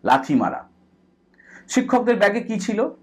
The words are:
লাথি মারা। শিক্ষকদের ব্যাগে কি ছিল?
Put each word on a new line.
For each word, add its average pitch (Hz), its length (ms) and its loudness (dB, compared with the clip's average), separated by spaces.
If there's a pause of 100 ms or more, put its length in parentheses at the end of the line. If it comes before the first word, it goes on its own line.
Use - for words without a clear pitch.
লাথি 135 300 0
মারা। 107 340 -2 (1000)
শিক্ষকদের 247 480 2
ব্যাগে 202 240 2
কি 220 200 -6
ছিল? 220 280 -2 (140)